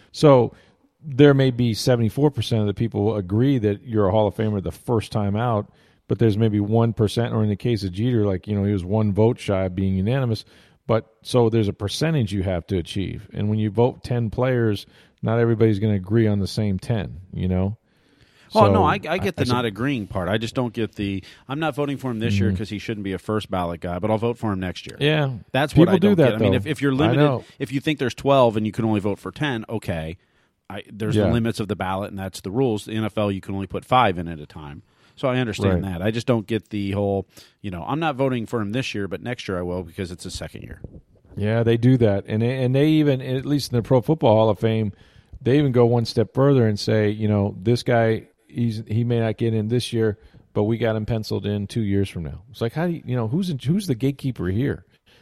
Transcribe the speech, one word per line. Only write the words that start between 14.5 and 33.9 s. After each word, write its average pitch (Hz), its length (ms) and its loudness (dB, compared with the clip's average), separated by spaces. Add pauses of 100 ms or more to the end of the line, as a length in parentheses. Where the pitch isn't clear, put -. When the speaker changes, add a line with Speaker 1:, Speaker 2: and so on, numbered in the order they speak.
Speaker 1:
not 113 160 0
everybody's 113 400 4
gonna 107 160 2
agree 101 320 2
on 104 140 2
the 95 60 -2
same 101 320 -2
ten, 87 420 -6 (120)
you 90 160 -4
know? 92 300 0 (760)
Speaker 2:
Oh, 208 120 6
Speaker 1:
So, 202 80 6
Speaker 2:
no, 190 100 4
I, 160 240 2
I 165 80 0
get 190 200 -4
the 139 120 0
Speaker 1:
I, - 20 -2
I 123 60 2
Speaker 2:
not 123 80 0
agreeing 113 420 -2
part. 90 220 -4
I 101 80 2
just 113 180 -4
don't 120 200 -2
get 110 220 -4
the, 98 280 -4 (240)
"I'm 135 100 -6
not 156 160 -2
voting 143 220 -4
for 127 140 -6
him 113 80 -4
this 107 200 0
year 98 120 2
Speaker 1:
Mm-hmm. 92 80 -2
Speaker 2:
'cause 98 100 -6
he 107 100 -8
shouldn't 104 260 -8
be 95 100 -4
a 92 40 -6
first 107 320 -4
ballot 85 300 -4
guy, 90 180 -6
but 104 120 -2
I'll 110 80 2
vote 117 180 -2
for 110 160 -4
him 92 80 -4
next 90 260 -8
year." - 140 -16
Speaker 1:
Yeah. 147 300 0 (220)
Speaker 2:
That's 139 220 -2
what 151 140 8
Speaker 1:
People 208 60 4
Speaker 2:
I 185 60 2
don't 202 100 4
Speaker 1:
do 208 60 4
that, 143 160 6
Speaker 2:
get. - 20 -2
I 107 40 -4
mean, 107 140 4
Speaker 1:
though. 92 40 2
Speaker 2:
if, 98 100 -2
if 151 160 -4
you're 139 100 2
Speaker 1:
I 131 40 0
Speaker 2:
limited, 135 260 2
Speaker 1:
know. 139 220 2 (140)
Speaker 2:
if 135 140 -6
you 135 80 -2
think 156 180 -2
there's 123 160 -2
twelve 127 440 4
and 107 80 -2
you 104 60 -4
can 113 120 -2
only 107 160 2
vote 98 180 -4
for 95 140 -10
ten, 127 380 -4
okay. 82 480 -6 (500)
I, 98 140 -12 (100)
there's 101 220 -4
the 104 80 4
Speaker 1:
Yeah. 95 100 2
Speaker 2:
limits 117 280 0
of 104 80 -4
the 101 80 -2
ballot, 95 340 -4
and 98 80 -12
that's 95 240 -10
the 98 80 -8
rules. 113 340 -2
The - 80 -10
N 110 120 -2
F 104 120 -6
L, 104 160 0
you 95 80 -6
can 98 140 -10
only 98 140 -6
put 98 180 -8
five 113 320 4